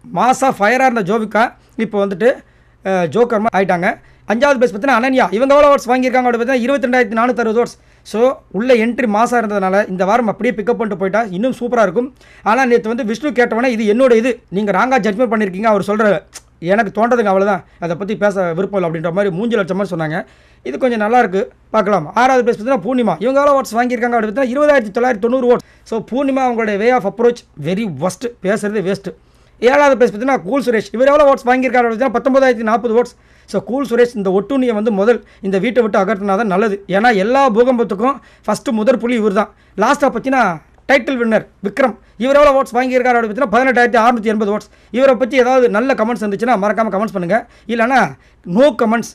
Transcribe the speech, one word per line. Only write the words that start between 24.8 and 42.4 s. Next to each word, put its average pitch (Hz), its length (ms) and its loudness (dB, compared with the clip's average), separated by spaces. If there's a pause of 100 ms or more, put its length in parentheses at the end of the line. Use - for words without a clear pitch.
தொள்ளாயிரத்தி 233 300 0
தொண்ணூறு 247 280 0
ஓட்ஸ். - 120 -2 (240)
So 226 80 -6 (120)
பூர்ணிமா 269 380 -2
அவங்களுடைய 220 360 -2
way 240 140 2
of 185 140 -2
approach 240 280 0 (280)
very 196 180 -2 (160)
worst, 180 240 -6 (200)
பேசுறது 208 420 -2
வேஸ்ட். 190 220 -6 (600)
ஏழாவது 285 280 4
பிளேஸ் 226 140 2
பார்த்தீங்கன்னா 226 360 -2
கூல் 240 180 -2
சுரேஷ். 233 300 -2
இவர் 262 160 4
எவ்வளவு 294 200 6
ஓட்ஸ் 262 180 0
வாங்கியிருக்காரு? 254 360 2
அப்படி 226 100 -2
பார்த்தீங்கன்னா 240 220 -2
பத்தொன்பதாயிரத்தி 254 540 2
நாற்பது 220 280 0
ஓட்ஸ். 240 160 -4 (360)
So 202 60 -2 (120)
கூல் 262 220 -2
சுரேஷ் 233 280 2
இந்த 190 180 -2
ஒட்டுண்ணியை 247 420 -2
வந்து 220 200 -2
முதல் 220 200 2 (280)
இந்த 190 180 -2
வீட்டை 240 180 0
விட்டு 214 180 0
அகற்றினா 196 400 -2
தான் 202 120 -2
நல்லது. 202 240 0 (200)
ஏன்னா 240 140 2 (140)
எல்லா 269 180 2 (140)
பூகம்பத்துக்கும் 240 600 0 (300)
ஃபர்ஸ்ட் 214 320 -4
முதற் 220 240 0
புலி 240 180 -2
இவர் 214 200 0
தான். - 100 -6 (320)
லாஸ்ட்டாக 262 320 0
பார்த்தீங்கன்னா 262 300 0 (440)
டைட்டில் 262 320 0
வின்னர் 220 240 0 (220)
விக்ரம். 254 280 -2 (280)
இவர் 277 160 2
எவ்வளோ 294 180 6